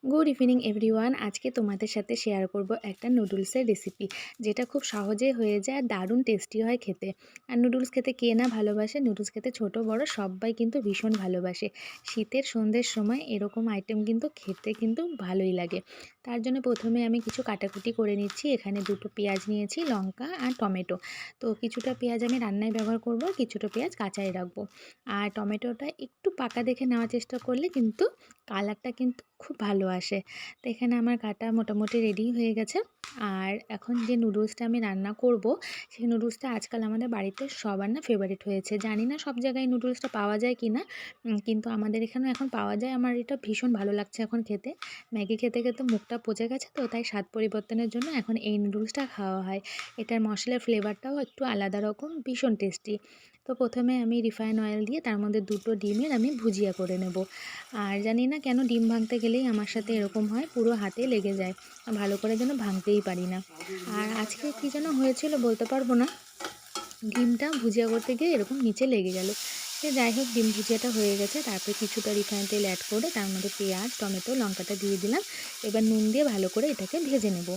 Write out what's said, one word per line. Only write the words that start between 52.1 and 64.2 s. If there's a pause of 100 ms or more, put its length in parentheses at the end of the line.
ভীষণ
টেস্টি। (500)
তো
প্রথমে (100)
আমি (120)
রিফাইন
অয়েল
দিয়ে
তার
মধ্যে (100)
দুটো (120)
ডিমের
আমি (120)
ভুজিয়া
করে
নেব। (680)
আর (120)
জানি
না (100)
কেন (120)
ডিম
ভাঙতে
গেলেই
আমার
সাথে
এরকম
হয়,
পুরো (100)
হাতে (120)
লেগে
যায়, (460)
ভালো
করে
যেন (140)
ভাঙতেই
পারি
না। (600)
আর (140)